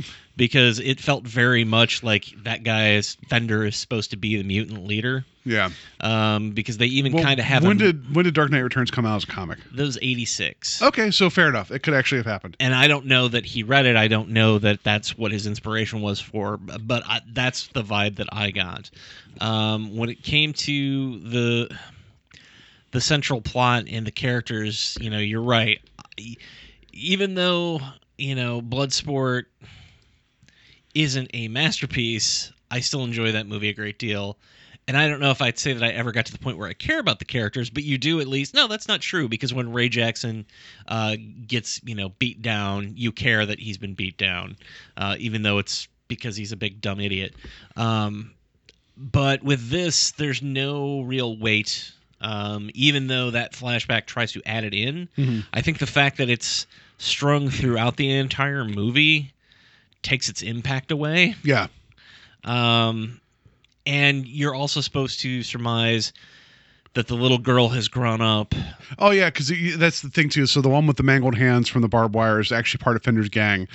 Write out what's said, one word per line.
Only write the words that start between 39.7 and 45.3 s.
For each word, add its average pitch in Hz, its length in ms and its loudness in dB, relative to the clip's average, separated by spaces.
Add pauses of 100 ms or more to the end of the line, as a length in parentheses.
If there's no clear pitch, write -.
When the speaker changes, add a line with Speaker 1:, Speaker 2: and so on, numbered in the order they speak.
Speaker 1:
Ray 120 160 2
Jackson, 113 580 -2 (400)
uh, 110 300 -2 (300)
gets, 117 380 -6
you 120 100 -10
know, 98 240 -6
beat 123 220 -4
down, 101 560 -4
you 117 160 -4
care 110 320 0
that 104 140 -6
he's 110 200 -10
been 98 160 -10
beat 95 220 -8
down, 95 400 -4 (400)
uh, 98 220 -4
even 110 240 -4